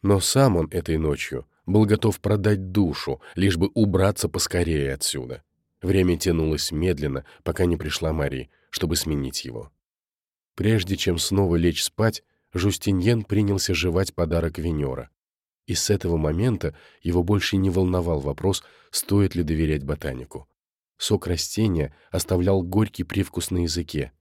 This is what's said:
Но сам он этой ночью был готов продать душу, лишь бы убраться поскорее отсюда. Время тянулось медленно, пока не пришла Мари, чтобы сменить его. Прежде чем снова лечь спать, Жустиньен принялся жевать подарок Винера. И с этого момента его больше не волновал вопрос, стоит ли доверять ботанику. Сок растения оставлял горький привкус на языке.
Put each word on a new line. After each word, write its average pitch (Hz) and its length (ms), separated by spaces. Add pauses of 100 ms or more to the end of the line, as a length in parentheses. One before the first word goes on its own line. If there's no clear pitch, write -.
Но 101 180
сам 127 380
он 80 120
этой 80 280
ночью 73 500 (200)
был 104 180
готов 104 340
продать 101 520
душу, 85 500 (140)
лишь 92 220
бы 90 180
убраться 98 540
поскорее 78 640
отсюда. 62 500 (380)
Время 92 360
тянулось 78 540
медленно, 76 540 (180)
пока 90 220
не 85 120
пришла 78 360
Мари, 69 360 (220)
чтобы 82 240
сменить 71 500
его. 57 260 (840)
Прежде 98 400
чем 87 240
снова 95 360
лечь 85 280
спать, - 400 (300)
Жустиньен 98 720
принялся 101 520
жевать 90 400
подарок 82 420
Винера. 71 520 (580)
И - 80
с - 140
этого 92 280
момента 80 580 (260)
его 87 220
больше 98 340
не 95 120
волновал 90 520
вопрос, 73 420 (260)
стоит 98 460
ли 85 80
доверять 78 400
ботанику. 67 640 (500)
Сок - 300
растения 87 680 (160)
оставлял 92 540
горький 98 400
привкус - 480
на 90 80
языке. 80 600